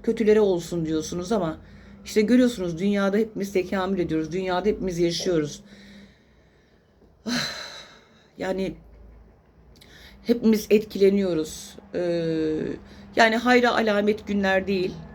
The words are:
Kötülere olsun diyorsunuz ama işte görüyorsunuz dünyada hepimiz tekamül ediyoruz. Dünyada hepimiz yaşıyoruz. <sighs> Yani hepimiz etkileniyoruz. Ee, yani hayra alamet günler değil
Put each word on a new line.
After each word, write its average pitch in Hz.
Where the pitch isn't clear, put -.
Kötülere 220
olsun 175
diyorsunuz 170
ama 170
işte -
görüyorsunuz 214
dünyada 202
hepimiz 202
tekamül 185
ediyoruz. 160
Dünyada 185
hepimiz 180
yaşıyoruz. 170
<sighs> 226
Yani 190
hepimiz 220
etkileniyoruz. 196
Ee, 175
yani 226
hayra 247
alamet 208
günler 190
değil 190